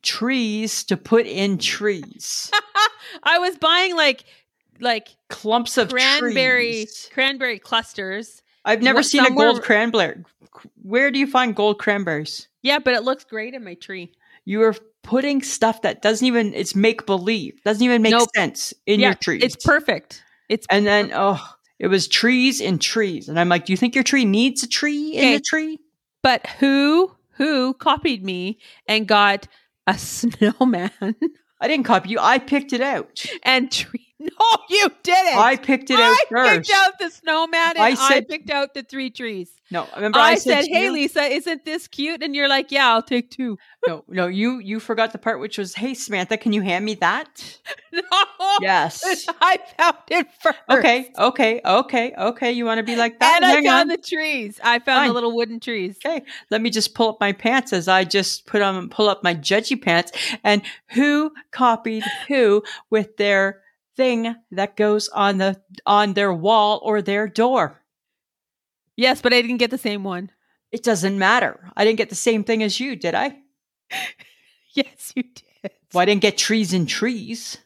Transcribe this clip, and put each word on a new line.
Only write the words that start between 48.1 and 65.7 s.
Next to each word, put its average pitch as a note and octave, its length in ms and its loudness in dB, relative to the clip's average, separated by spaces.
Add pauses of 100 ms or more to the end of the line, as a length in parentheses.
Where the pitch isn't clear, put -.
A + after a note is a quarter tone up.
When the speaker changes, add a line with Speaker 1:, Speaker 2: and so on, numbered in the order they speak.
Speaker 1:
Yes. F4 720 -2
Speaker 2:
<laughs> - 80 -4
I F4+ 180 4 (180)
found E4 200 2 (120)
it E4 180 0 (120)
first. D#4 180 0 (140)
Speaker 1:
Okay, B3 480 2
okay, A#3+ 460 2
okay, A#3+ 520 0
okay. A#3+ 360 -2
You A#3+ 120 -4
wanna A3+ 180 -2
be A#3 120 -4
like A#3 240 -2
that? D#4+ 160 6
Speaker 2:
And F4 100 4
I F#4 60 6
Speaker 1:
Hang D4 140 4
Speaker 2:
found C4+ 160 4
Speaker 1:
on. E4 80 0
Speaker 2:
the E4+ 80 -4
trees. D4+ 680 -6
I A#3+ 160 2
found C4 240 2
the C#4 60 2
Speaker 1:
Fine. A#3 40 -2
Speaker 2:
little A#3 220 -2
wooden A#3 240 -4
trees. G3+ 440 -8
Speaker 1:
Okay, D4+ 200 -4 (280)
let G#3+ 100 -2
me G#3+ 80 0
just G#3+ 260 -4
pull A3 140 2
up G#3+ 100 -8
my G3+ 140 0
pants B3 400 -2
as F3 160 -4
I F#3 160 4
just F#3+ 420 -4
put G#3 140 0
on, F#3 280 -2
pull G#3 200 2
up F#3+ 160 -2
my F3 100 2
judgy G#3+ 440 -2
pants. E3+ 340 -2 (300)
And G#3 180 2 (300)
who D4 420 0 (180)
copied A3+ 520 0 (260)
who G#3+ 340 4 (260)
with G#3+ 280 -2
their G3 440 0 (340)
thing A#3 400 0 (160)
that G3 240 -4
goes G#3+ 320 0
on G3+ 300 0
the, F#3+ 180 0 (300)